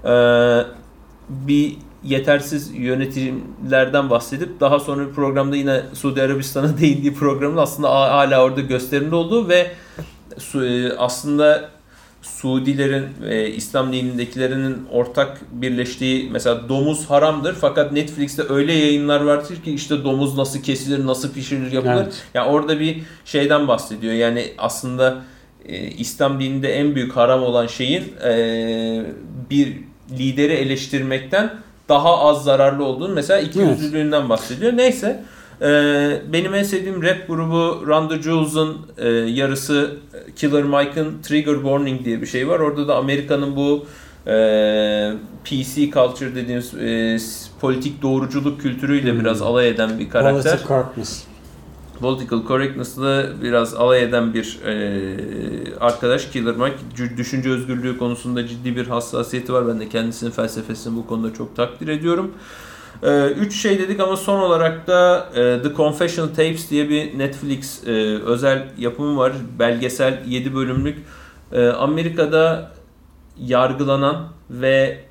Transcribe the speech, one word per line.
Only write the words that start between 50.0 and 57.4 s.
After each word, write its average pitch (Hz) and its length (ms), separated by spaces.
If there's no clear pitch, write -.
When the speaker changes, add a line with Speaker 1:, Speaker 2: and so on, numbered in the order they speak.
Speaker 1:
karakter. 139 340
Speaker 2:
Political 160 240
correctness. 127 560
Speaker 1:
Political 123 480
correctness'la 135 800
biraz 120 300
alay 123 300
eden 117 300
bir, 110 320
e, 107 100
arkadaş 120 460
Killer 117 300
Mike. 135 200
Cü-, 120 200
düşünce 127 320